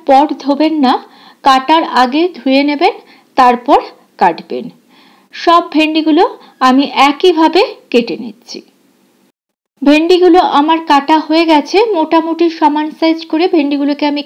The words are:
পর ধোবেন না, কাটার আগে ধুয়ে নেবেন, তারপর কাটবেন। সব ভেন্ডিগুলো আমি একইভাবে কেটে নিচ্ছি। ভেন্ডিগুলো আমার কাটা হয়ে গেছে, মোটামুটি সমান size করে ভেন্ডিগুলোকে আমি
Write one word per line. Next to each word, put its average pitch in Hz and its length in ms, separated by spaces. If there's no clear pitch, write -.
পর 269 160
ধোবেন 302 320
না, 254 80
কাটার 269 340
আগে 269 200
ধুয়ে 269 300
নেবেন, 311 260
তারপর 247 400
কাটবেন। 160 440
সব 339 280
ভেন্ডিগুলো 311 500
আমি 269 160
একইভাবে 320 540
কেটে 233 320
নিচ্ছি। - 360
ভেন্ডিগুলো 339 580
আমার 320 180
কাটা 285 260
হয়ে 320 240
গেছে, 302 280
মোটামুটি 330 500
সমান 302 280
size 320 200
করে 320 140
ভেন্ডিগুলোকে 285 580
আমি 285 140